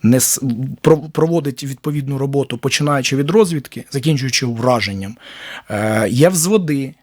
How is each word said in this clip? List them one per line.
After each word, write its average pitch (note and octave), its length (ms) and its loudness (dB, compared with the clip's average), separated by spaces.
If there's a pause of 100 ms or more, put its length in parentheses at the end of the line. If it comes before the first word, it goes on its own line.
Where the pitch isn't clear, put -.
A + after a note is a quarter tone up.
нес-, B2 380 2 (400)
про-, D#3 180 6
проводить D#3 640 -2
відповідну C#3 540 -4
роботу, C#3 400 -2
починаючи C#3 580 0
від C#3+ 140 0
розвідки, E3+ 600 0
закінчуючи C3+ 560 0
враженням. A2+ 680 -2 (540)
Е, G#2+ 380 0
є B2+ 200 4
взводи D#3+ 760 0